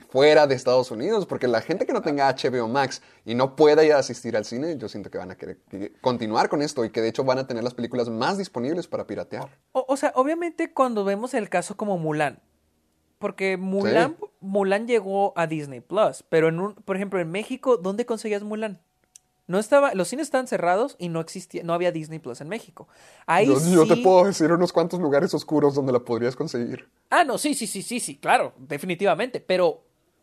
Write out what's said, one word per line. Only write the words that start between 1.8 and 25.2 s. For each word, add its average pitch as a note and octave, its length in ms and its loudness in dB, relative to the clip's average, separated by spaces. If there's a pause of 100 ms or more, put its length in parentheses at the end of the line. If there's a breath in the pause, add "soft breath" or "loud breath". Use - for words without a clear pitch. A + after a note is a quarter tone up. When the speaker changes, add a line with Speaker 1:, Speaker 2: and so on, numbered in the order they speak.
Speaker 1:
que - 80 -6
no G#3+ 80 0
tenga C#3+ 280 0
H C3+ 200 -2
B B2 120 -2
O A2+ 80 -2
Max C3 320 -2 (240 soft breath)
y A2+ 100 -6
no C3+ 220 0
pueda D3+ 260 8
ir D3+ 80 6
a D3 80 6
asistir A#2 380 -4
al G#2+ 80 -2
cine, D3 320 -6
yo A2 100 -10
siento G2 240 -12
que F#2+ 60 -10
van F#2 140 -10
a F#2 40 -14
querer - 220 -14 (120)
que G2 220 -10 (100)
continuar A#2+ 480 0
con D#3 120 -2
esto B2+ 240 -4
y G#2 60 -6
que A#2 100 -2
de A2+ 80 0
hecho C3 160 -4
van B2+ 140 0
a C3+ 60 -6
tener A#2 180 -6
las A#2+ 100 -4
películas A#2+ 360 -4
más A#2 280 -2
disponibles B2+ 500 -6
para G2+ 180 -8
piratear. G#2 440 -10 (240)
Speaker 2:
O, B3+ 160 -2
o C4+ 80 0
sea, C#4+ 180 -2
obviamente E4 580 -2
cuando A#3 300 0
vemos G3+ 300 -4
el G#3+ 160 -4
caso F3+ 260 -4
como G3+ 220 -4
Mulan, D3+ 420 -2 (800)
porque F#3+ 380 -4
Mulan, G#3 600 0
Speaker 1:
Sí. G#4 80 -14 (140)
Speaker 2:
Mulan G3 480 -2
llegó G3 480 0
a E3+ 100 0
Disney D3 360 -8
Plus, F#3 480 -2
pero D#3+ 180 4
en E3 140 0
un, G3+ 140 -6
por - 200 -6
ejemplo, F#3+ 240 -4
en E3 100 -2
México, A3+ 480 -2
¿dónde G3 280 -4
conseguías G#3 380 -4
Mulan? G#3+ 360 -8 (680)
No F3+ 120 0
estaba, C#4 360 4
los F3+ 120 0
cines D4 200 -6
estaban B3+ 200 -2
cerrados G#3 500 0
y F3 120 -8
no E3 100 -4
existía, E3 440 -10
no E3+ 100 -2
había F3 180 0
Disney D#3+ 280 -10
Plus B2 200 -14
en D3 80 -14
México. F#3+ 400 -14 (380 soft breath)
Ahí F#3 220 4
Speaker 1:
Yo, C3+ 120 6
yo E3 280 6
te - 80 6
Speaker 2:
sí A#3+ 60 -2
Speaker 1:
puedo F#3 240 8
decir E3+ 260 2
unos F3 200 2
cuantos F3 300 0
lugares D3 320 2